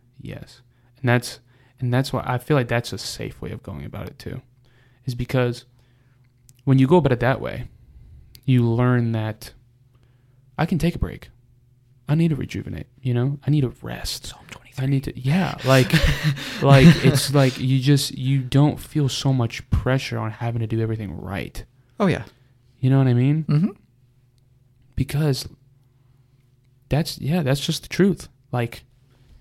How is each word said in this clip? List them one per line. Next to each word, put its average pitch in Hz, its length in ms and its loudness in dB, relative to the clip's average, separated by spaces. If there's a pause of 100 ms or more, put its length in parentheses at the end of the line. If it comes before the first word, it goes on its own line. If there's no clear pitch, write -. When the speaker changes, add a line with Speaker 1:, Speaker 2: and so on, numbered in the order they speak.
(200)
Speaker 1:
Yes. - 400 -16 (400)
And 127 80 -2
that's, 120 320 -2 (400)
and 123 120 -2
that's 131 200 -2
why 127 140 -4
I 123 120 -4
feel - 180 0
like 123 120 0
that's 120 240 -2
a 95 60 -8
safe - 420 -10
way - 100 -10
of 113 120 -12
going 71 220 -12
about - 240 -12
it - 100 -18
too, - 220 -12 (640)
is 127 100 -6
because 123 500 -2 (1000)
when 135 140 4
you 131 80 6
go 165 100 4
about 139 160 2
it 117 80 0
that 120 200 0
way, - 240 -8 (800)
you 127 220 2
learn 120 460 0
that 110 400 -6 (1040)
I 143 100 -2
can 170 120 -2
take 170 160 0
a - 40 -12
break. - 320 -8 (800)
I 147 60 0
need 165 140 2
to 147 80 0
rejuvenate, - 500 -8 (160)
you 127 100 -2
know? 131 340 0
I 139 40 0
need 147 140 2
a 117 80 -2 (100)
rest. - 440 -10
Speaker 2:
Psalm - 240 -18
twenty-three. - 340 -10
Speaker 1:
I - 20 -2
need 139 180 0
to, - 160 -8
yeah, 147 440 0
like, 131 280 4
Speaker 2:
<laughs> - 680 0
Speaker 1:
like, 135 240 8 (180)
it's 135 300 2
like 131 240 4
you 131 220 2
just, 139 360 2
you 135 240 0
don't 139 380 2
feel 147 300 -2
so - 240 -2
much 120 380 -2
pressure 123 480 0
on 110 120 -4
having 117 300 -6
to 113 60 -2
do 113 140 -2
everything 110 400 -4
right. - 440 -10 (340)
Speaker 2:
Oh, 208 80 0
yeah. 147 180 0 (540)
Speaker 1:
You 127 120 0
know 135 80 4
what 135 100 4
I 123 60 4
mean? 143 340 2
Speaker 2:
Mm-hmm. 156 220 2 (1200)
Speaker 1:
Because 139 540 -2 (1400)
that's, - 280 -2
yeah, 165 240 -2
that's 139 220 0
just - 180 -4
the - 60 -20
truth. - 400 0 (240)
Like, 120 320 -4 (560)